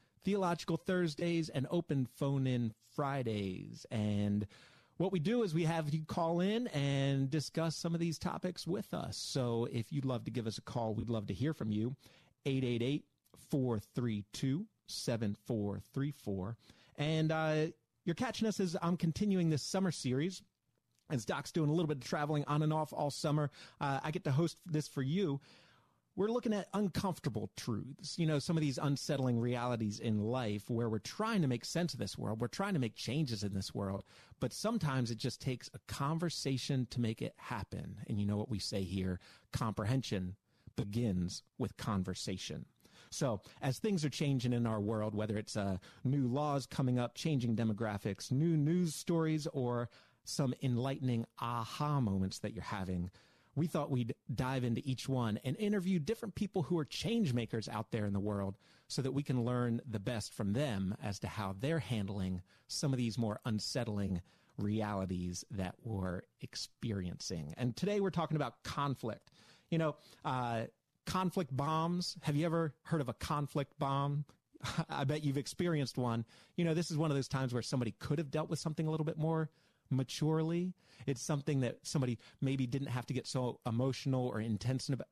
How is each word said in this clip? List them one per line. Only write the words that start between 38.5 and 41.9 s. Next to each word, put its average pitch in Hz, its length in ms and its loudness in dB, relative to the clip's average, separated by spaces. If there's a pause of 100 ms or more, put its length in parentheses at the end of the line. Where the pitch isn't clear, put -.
say 98 240 -2
here, 92 380 0 (320)
comprehension 107 800 0 (400)
begins 101 680 0 (140)
with - 200 -4
conversation. 92 880 -4 (440)